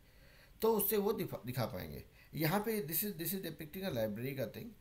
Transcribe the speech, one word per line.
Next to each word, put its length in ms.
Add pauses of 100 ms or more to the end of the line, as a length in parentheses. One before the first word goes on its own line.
(600)
तो 160
उससे 200
वो 160
दिखा, 320
दिखा 200
पाएंगे। 400 (300)
यहाँ 240
पे 280
this 120
is, 120
this 160
is 120
depicting 440
a 80
library 460
का 100
thing, 340